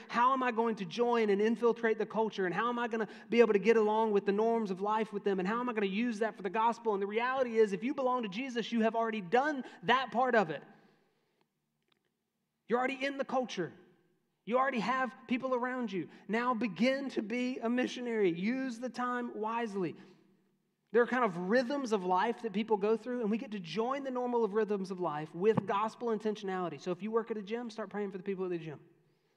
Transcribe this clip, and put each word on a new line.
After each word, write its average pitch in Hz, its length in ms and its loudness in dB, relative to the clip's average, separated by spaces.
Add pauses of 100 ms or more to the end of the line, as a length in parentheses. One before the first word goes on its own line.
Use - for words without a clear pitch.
"How 247 240 4
am 262 100 0
I 247 100 2
going 226 240 0
to 190 100 -6
join 233 420 2
and 196 100 4
infiltrate 226 600 2
the 214 80 -2
culture? 208 400 -2
And 170 80 -2
how 202 140 0
am 240 100 -2
I 240 100 -2
gonna 220 200 -4 (200)
be 233 120 6
able 220 120 8
to 202 60 6
get 226 180 6
along 220 360 4
with 202 120 4
the 202 80 2
norms 220 380 2
of 185 100 -4
life 214 320 0
with 202 120 -4
them? 196 160 2
And 185 60 0
how 226 120 0
am 247 100 -2
I 247 40 -2
gonna 214 140 0
use 214 340 0
that 220 140 0
for - 80 -14
the 196 60 -2
gospel?" 220 460 2
And 196 80 0
the 196 40 0
reality 240 520 0
is, 214 140 6
if 180 100 -2
you 269 120 -2
belong 254 280 0
to 214 60 -4
Jesus, 233 420 -6
you 233 120 2
have 226 120 2
already 226 260 -2
done 254 440 0 (180)
that 240 300 2
part 247 240 2
of 185 140 4
it. 143 120 -8 (2000)
You're 233 100 0
already 262 260 -2
in 277 140 -2
the 269 60 -4
culture. 196 480 -4 (760)
You 233 120 0
already 262 220 0
have 254 300 -2 (160)
people 254 280 -2
around 247 360 -2
you. 180 160 -4 (220)
Now 240 240 0
begin 247 580 0
to 349 120 -4
be 247 380 -4
a 226 100 -2
missionary. 247 600 0
Use 233 480 -2
the 247 120 -6
time 247 440 -4
wisely. 214 640 -4 (960)
There 226 80 6
are 233 60 6
kind 240 180 2
of 190 100 2
rhythms 233 580 0
of 196 120 2
life 190 380 2
that 226 100 -4
people 220 240 0
go 208 180 2
through, 247 280 -4
and 202 80 0
we 220 80 0
get 214 140 -10
to 214 60 -6
join 220 460 -4
the 269 60 -6
normal 247 340 0
of 190 80 0
rhythms 202 380 0
of 185 100 -8
life 156 340 -4
with 208 300 2
gospel 214 440 -2
intentionality. 190 680 -2
So 185 120 -6
if 175 120 -6
you 214 80 -6
work 226 200 0
at 220 80 -6
a 214 40 -8
gym, 226 280 -8
start 214 180 -8
praying 202 220 -6
for 196 80 -10
the 180 40 -14
people 190 220 -4
at 180 60 -4
the 175 80 -4
gym. 156 200 -10 (580)